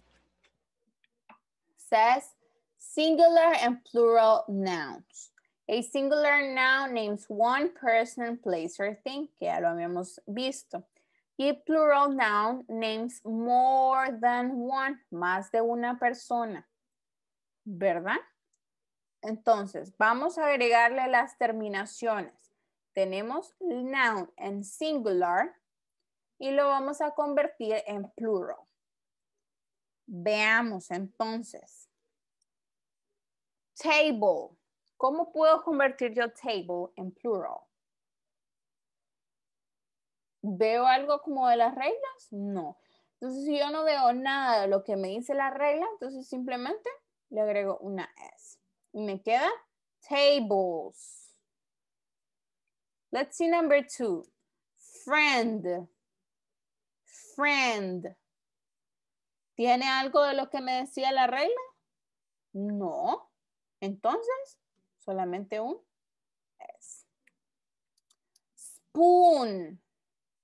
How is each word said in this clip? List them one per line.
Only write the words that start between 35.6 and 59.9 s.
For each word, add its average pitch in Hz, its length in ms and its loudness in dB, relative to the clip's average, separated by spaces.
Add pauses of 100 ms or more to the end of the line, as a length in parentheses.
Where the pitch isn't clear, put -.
convertir 269 500 0
yo 233 200 -2
table 180 600 -6
en 185 160 -10
plural? 202 480 -6 (2750)
¿Veo 220 460 0
algo 285 340 2
como 269 260 -2
de 240 100 4
las 233 180 2
reglas? 453 560 -6
No. 202 460 -8 (420)
Entonces, 262 260 -8
si 294 140 -2
yo 285 100 0
no 311 140 -4
veo 277 300 2
nada 262 480 0
de 196 60 0
lo 196 160 2
que 208 120 -4
me 190 140 -4
dice 240 240 -6
la 269 160 0
regla, 294 420 0
entonces 269 360 -12
simplemente 254 600 -6 (400)
le 214 120 -2
agrego 202 380 0
una 190 300 -8 (260)
S. - 240 -20 (340)
Y 214 100 -8
me 196 180 -6
queda 254 280 2 (580)
tables. 208 1300 0 (1800)
Let's 269 260 -6
see 339 100 0
number 320 380 2
two. 214 380 -6 (800)
Friend. 226 840 0 (1500)
Friend. 214 800 -2 (1400)
¿Tiene 247 320 2
algo 269 360 2